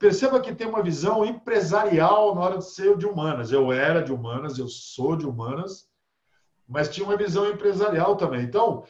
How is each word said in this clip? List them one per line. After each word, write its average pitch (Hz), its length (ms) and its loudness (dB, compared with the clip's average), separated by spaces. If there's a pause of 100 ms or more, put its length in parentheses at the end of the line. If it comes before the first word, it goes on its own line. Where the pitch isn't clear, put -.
perceba 254 400 4
que - 140 -6
tem 226 140 -8
uma 220 160 -2
visão 185 420 0
empresarial 202 1120 2
na 175 60 -2
hora 185 180 -2
de 185 60 -8
ser 196 320 2
de 196 100 -2
humanas. 151 440 -4
Eu 131 200 4
era 151 320 2
de 135 100 -6
humanas, 123 440 -6
eu 123 100 -8
sou 139 480 -4
de 156 100 -4
humanas, 135 640 -8 (800)
mas 147 220 -4
tinha 196 160 -8
uma 202 120 -2
visão 202 320 0
empresarial 196 640 0
também. 127 280 -2
Então, 208 460 0